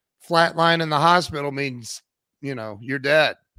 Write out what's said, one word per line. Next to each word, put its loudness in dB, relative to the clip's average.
Flat 2
line 4
in -4
the 0
hospital 2
means, -8
you -8
know, -10
you're -6
dead, 2